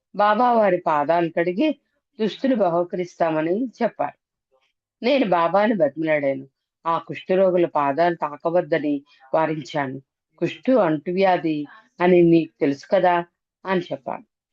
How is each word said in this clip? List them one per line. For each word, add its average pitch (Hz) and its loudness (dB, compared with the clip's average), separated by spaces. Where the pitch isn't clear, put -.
బాబా 208 2
వారి 208 2
పాదాలు 165 0
కడిగి 180 -2
దుస్తులు 254 -2
బహుకరిస్తామని 175 -2
చెప్పారు. - -6
నేను 254 2
బాబాని 180 2
బతిమిలాడాను. 143 -2
ఆ 165 -2
కుష్ఠరోగుల 180 0
పాదాలు 165 0
తాకవద్దని 151 -4
వారించాను. 151 -4
"కుష్ఠు - -4
అంటువ్యాధి 170 0
అని 180 6
నీకు 165 4
తెలుసు 139 -2
కదా?" 175 2
అని 185 -2
చెప్పాను. - -10